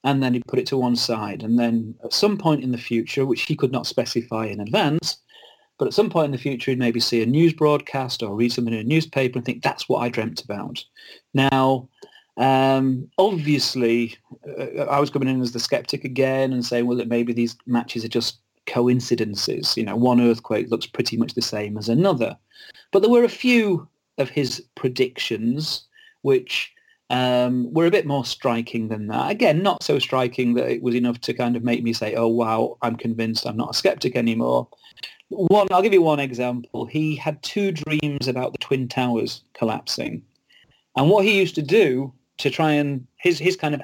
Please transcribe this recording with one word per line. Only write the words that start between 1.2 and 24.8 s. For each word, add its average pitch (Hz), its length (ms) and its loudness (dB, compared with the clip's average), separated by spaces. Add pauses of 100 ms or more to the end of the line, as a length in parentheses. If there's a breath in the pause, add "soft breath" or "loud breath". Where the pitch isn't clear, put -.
And 113 160 2
then 117 440 0
at - 120 -8
some 208 240 2
point 147 260 2
in 127 80 -2
the 120 60 -4
future, 120 480 -2
which 123 160 -2
he 160 140 -2
could 127 160 0
not 123 140 -4
specify 113 600 -4
in 101 140 -8
advance, 147 580 0 (600 soft breath)
but 127 100 0
at - 60 -6
some 208 160 2
point 160 160 2
in 143 60 -4
the 127 60 -4
future, 135 320 -4
he'd 127 80 0
maybe 117 220 0
see 117 220 0
a 110 40 2
news 160 260 4
broadcast 147 680 0
or 101 140 -4
read 120 160 2
something 117 220 -2
in 110 60 -4
a 110 40 -8
newspaper 135 540 0
and 120 60 -8
think, - 180 -6
"That's - 260 -4
what 123 100 2
I 117 120 -2
dreamt - 340 -6
about." - 400 -10 (500 loud breath)
Now, 135 540 2 (480 loud breath)
um, 135 840 2
obviously, 131 960 0 (300)
uh, - 380 -6
I 139 160 2
was 147 100 0
coming 135 180 0
in 131 120 0
as 120 120 -2
the 120 60 -8
skeptic 127 460 -4
again 135 480 0
and 123 120 -2
saying, 120 220 0
"Well, 123 120 0
that 117 100 -4
maybe 120 240 0
these 117 240 -2 (100)
matches 120 380 -2
are 113 40 -8
just - 300 -2 (280)
coincidences. 120 1120 0
You 113 80 -2
know, 101 120 -4
one 123 240 4
earthquake 113 500 2
looks 113 160 -2
pretty - 300 -4
much - 180 -2
the 120 80 -4
same 104 340 -6
as 104 120 -6
another." 127 500 2 (540 loud breath)
But 196 100 4
there 226 80 4
were 240 140 8
a 233 40 4
few 233 600 2 (300)
of 131 120 -2
his 131 320 -2 (140)
predictions 127 1040 -2 (380 soft breath)